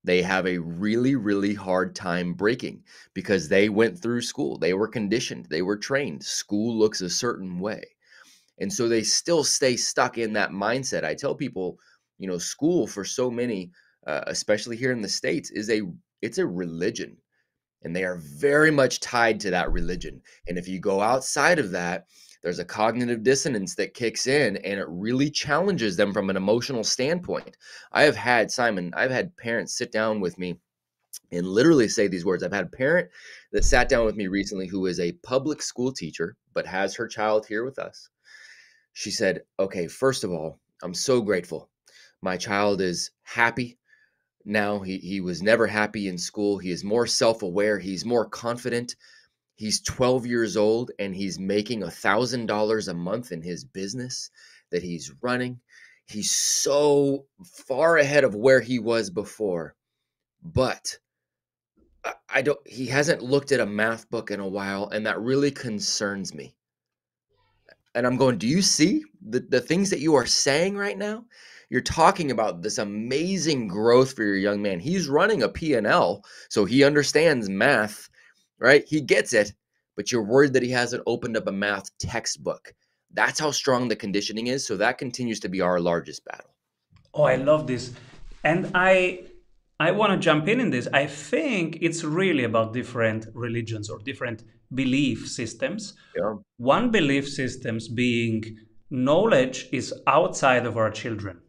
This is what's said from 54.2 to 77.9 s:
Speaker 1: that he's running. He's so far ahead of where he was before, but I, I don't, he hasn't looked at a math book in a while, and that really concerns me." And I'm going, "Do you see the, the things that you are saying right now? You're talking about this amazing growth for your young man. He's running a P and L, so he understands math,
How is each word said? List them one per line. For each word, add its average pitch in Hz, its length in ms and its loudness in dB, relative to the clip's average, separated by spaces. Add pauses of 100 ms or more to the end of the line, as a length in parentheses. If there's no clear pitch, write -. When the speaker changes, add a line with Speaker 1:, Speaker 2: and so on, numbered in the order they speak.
Speaker 1:
that 87 100 -2
he's 82 300 -10 (100)
running. 123 380 -4 (460)
He's 101 260 -6
so 143 920 2 (420)
far 160 300 4
ahead 143 260 6
of 107 120 2
where 127 260 8
he 120 180 -2
was 113 300 0
before, 92 640 -4 (680)
but 110 560 -2 (1080)
I, - 80 -6 (220)
I 135 60 4
don't, 139 240 0
he 127 200 -8
hasn't 143 360 2
looked 139 300 0
at 127 80 4
a 107 60 2
math 107 440 -2
book - 220 -6
in 101 80 -4
a 98 80 -6
while, 98 420 -4
and 107 160 -4
that 98 140 -2
really 139 320 2
concerns 101 840 -4
me." 71 220 -16 (1400)
And 123 140 0
I'm 127 80 2
going, 127 220 4
"Do 110 100 -2
you 170 140 2
see 190 420 2 (180)
the, 117 200 -4
the 127 180 2
things 185 300 0
that 185 100 -2
you 151 160 4
are 120 100 4
saying 165 520 2
right 202 200 -4
now? 214 280 -8 (440)
You're 123 120 0
talking 165 500 4
about 104 300 -2
this 104 160 -4
amazing 131 920 -2
growth 117 460 4
for 107 100 -4
your 101 140 2
young 101 240 0
man. 95 180 -2
He's 156 300 -2
running 165 340 2
a 98 60 0
P 151 240 -2
and 107 120 0
L, 120 380 2 (260)
so 107 140 2
he 123 200 6
understands 147 640 4
math, 107 600 2 (500)